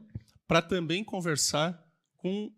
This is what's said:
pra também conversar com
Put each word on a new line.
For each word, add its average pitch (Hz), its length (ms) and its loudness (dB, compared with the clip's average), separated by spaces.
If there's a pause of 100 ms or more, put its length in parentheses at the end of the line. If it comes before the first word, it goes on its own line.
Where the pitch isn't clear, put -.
(480)
pra 170 140 6
também 175 420 0
conversar 165 800 0 (340)
com 202 400 -4